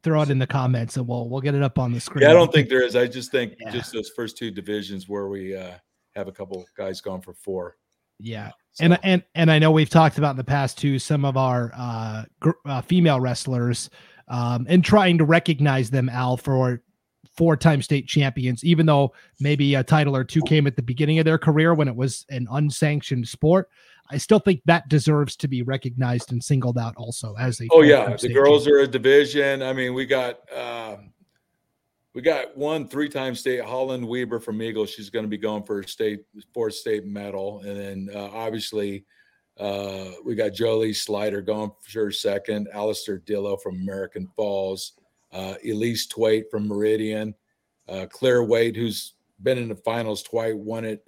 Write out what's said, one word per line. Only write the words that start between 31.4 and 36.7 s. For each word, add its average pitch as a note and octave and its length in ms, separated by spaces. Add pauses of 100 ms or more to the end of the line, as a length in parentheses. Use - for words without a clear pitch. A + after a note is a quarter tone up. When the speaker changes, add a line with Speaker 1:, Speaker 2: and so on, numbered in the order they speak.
Speaker 2:
we B2 80
got C#3+ 340
one D3 320
three-time C3+ 480
state, B2 260
Holland B2+ 460
Weber A#2 320
from A2 220
Eagle. A2 240
She's G2+ 240
gonna G#2+ 180
be G#2 100
going G#2+ 260
for G#2 120
her G2 80
state, G#2 380 (320)
fourth A2 220